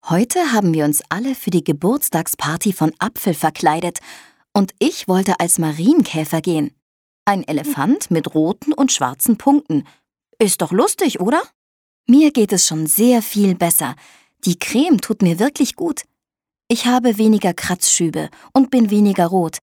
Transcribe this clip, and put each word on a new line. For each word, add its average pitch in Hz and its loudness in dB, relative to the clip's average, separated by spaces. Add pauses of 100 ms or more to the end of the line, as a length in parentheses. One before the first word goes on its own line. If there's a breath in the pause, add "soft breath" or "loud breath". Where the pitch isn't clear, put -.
Heute 247 0
haben 202 2
wir 156 0
uns 147 0
alle 247 -4
für - -8
die 175 0
Geburtstagsparty 170 -2
von 160 -2
Apfel 208 -4
verkleidet 160 -2 (560 loud breath)
und 196 0
ich - -2
wollte 190 0
als 170 -2
Marienkäfer 165 0
gehen. 156 -2 (540)
Ein 196 -2
Elefant 170 -2
mit 165 -2
roten 160 -2
und 262 0
schwarzen 135 0
Punkten. 269 0 (540 soft breath)
Ist 202 0
doch 160 -4
lustig, 294 0
oder? 254 0 (640)
Mir 294 6
geht 220 2
es 180 2
schon 156 -4
sehr 233 4
viel 202 0
besser. 151 -2 (500 soft breath)
Die 175 0
Creme 277 0
tut - -4
mir 170 2
wirklich 269 -2
gut. - -6 (640)
Ich 240 -2
habe 240 2
weniger 214 2
Kratzschübe 160 -2 (240 loud breath)
und 262 4
bin 233 2
weniger 202 2
rot. 170 -2 (120)